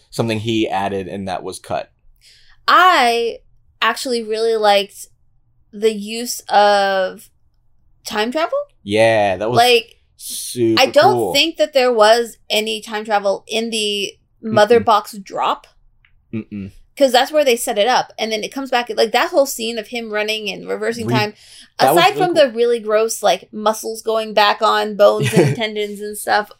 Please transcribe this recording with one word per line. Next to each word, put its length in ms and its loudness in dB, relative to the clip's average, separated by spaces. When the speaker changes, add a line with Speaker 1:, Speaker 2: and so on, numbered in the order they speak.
Speaker 1:
something 280 -2
he 300 -2
added 380 -4
and 200 -10
that 160 -8
was 160 -12
cut. 320 -8
Speaker 2:
I 720 2
actually 420 -2
really 320 -2
liked 520 0
the 220 0
use 560 -8
of 800 2
time 260 -4
travel. 260 -2
Speaker 1:
Yeah, 540 2
that 120 -4
was 80 0
Speaker 2:
Like, 420 2
Speaker 1:
super 640 -2
Speaker 2:
I 60 6
don't 280 4
Speaker 1:
cool. 180 -2
Speaker 2:
think 240 0
that 160 0
there 200 2
was 440 4
any 320 -4
time 220 -8
travel 440 -2
in 240 -4
the 420 -4
Mother 380 4
Speaker 1:
Mm-mm. 60 -2
Speaker 2:
Box 320 0
drop. 500 -6
Speaker 1:
Mm-mm. 380 -12
Speaker 2:
'Cause 140 2
that's 200 0
where 120 2
they 140 2
set 200 -6
it 100 2
up. 300 -2
And 140 -6
then 140 -4
it 80 -12
comes 180 -8
back, 240 -2
like, 160 0
that 180 0
whole 160 2
scene 320 -8
of 120 -10
him 220 -10
running 380 -4
and 160 -10
reversing 420 -6
Speaker 1:
Re-, 60 0
Speaker 2:
time, 200 0
Speaker 1:
that 160 4
was 40 4
Speaker 2:
aside 180 6
Speaker 1:
really 100 0
Speaker 2:
from 100 0
Speaker 1:
cool. 100 6
Speaker 2:
the 100 0
really 240 0
gross, 420 -2
like, 300 0
muscles 500 -4
going 320 -4
back 280 2
on 340 0
bones 380 4
and 220 4
Speaker 1:
<laughs> 20 -6
Speaker 2:
tendons 420 -6
and 180 -10
stuff, 320 0